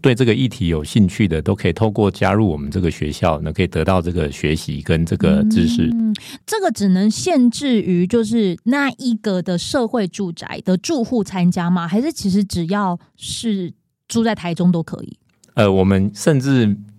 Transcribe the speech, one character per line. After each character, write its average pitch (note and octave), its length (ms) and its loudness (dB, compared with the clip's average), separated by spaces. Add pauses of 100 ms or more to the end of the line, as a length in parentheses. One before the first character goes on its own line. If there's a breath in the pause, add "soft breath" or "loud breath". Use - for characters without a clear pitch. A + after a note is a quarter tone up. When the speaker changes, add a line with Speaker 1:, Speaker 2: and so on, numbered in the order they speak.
Speaker 1:
对 C3 140 4
这 B2+ 100 0
个 A2 100 4
议 C3 140 0
题 F#2+ 200 -4
有 D#2+ 140 0
兴 G2 240 4
趣 F#2+ 220 0
的， D#2+ 140 -2
都 F#2 120 0
可 - 140 0
以 E2 60 2
透 A2 160 0
过 G2+ 200 2
加 F#2+ 220 0
入 G#2 160 4
我 D2+ 80 0
们 C#2+ 140 -6
这 E2 100 -2
个 E2+ 100 0
学 D2+ 220 -4
校， D#2+ 300 0
那 D#2+ 100 -4
可 F#2 100 -2
以 F2 40 2
得 D#2+ 180 -2
到 F#2 160 0
这 E2+ 100 -2
个 D#2+ 220 -2
学 D#2 240 -2
习 C#2+ 240 -8
跟 E2 240 0
这 - 140 -2
个 - 320 2
知 A3 180 2
识。 - 240 0
Speaker 2:
嗯， A3+ 220 0 (320 loud breath)
这 A4 140 -4
个 F#4 100 0
只 G3+ 180 -2
能 F#3 220 2
限 B3+ 400 2
制 B3 320 0
于 F3+ 240 0
就 A3+ 180 0
是 G#3 400 0
那 C#4 280 0
一 B3 280 -2
个 F#3 220 -2
的 F3 160 -2
社 B3 280 -2
会 A3 220 -2
住 F3+ 240 -6
宅 - 320 -14
的 F#3 140 2
住 C4+ 260 -2
户 A#3 180 0
参 F3+ 280 0
加 F3 180 -2
吗？ F3 180 0
还 F#3+ 140 0
是 D4+ 100 -2
其 - 200 -4
实 G3+ 120 2
只 F3+ 240 -4
要 F#3 320 -2 (180 soft breath)
是 G3 560 -6 (360)
住 A3+ 160 0
在 A3+ 100 0
台 F3 200 -6
中 F3 180 4
都 E3 100 0
可 - 220 -10
以？ - 140 -16 (360)
Speaker 1:
呃， G#2 160 6
我 F#2+ 140 4
们 G2 300 4
甚 C#3+ 260 2
至 B2 340 4 (240)